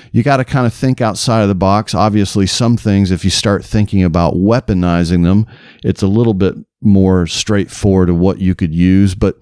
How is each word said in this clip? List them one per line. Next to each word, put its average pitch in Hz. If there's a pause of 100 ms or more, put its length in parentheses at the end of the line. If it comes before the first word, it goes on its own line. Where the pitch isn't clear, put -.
(120)
you 117
gotta 139
kinda 123
think 131
outside 113
of 104
the 101
box. 98
Obviously, 101
some 117
things, 98
if 87
you 95
start 101
thinking 101
about 85
weaponizing 90
them, 101 (380)
it's -
a 98
little 113
bit 92 (260)
more 95
straightforward 98
to 90
what 90
you 92
could 82
use, 92
but 104